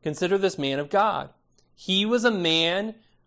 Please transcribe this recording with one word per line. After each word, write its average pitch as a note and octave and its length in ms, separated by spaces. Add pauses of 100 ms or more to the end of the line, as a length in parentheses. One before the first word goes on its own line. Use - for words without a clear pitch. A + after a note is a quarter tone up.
Consider F3 340
this F#3+ 200
man C#3 220
of D3 100
God. G3+ 420 (440)
He F#3+ 300
was A#3 180
a A#3+ 80
man F3 640 (320)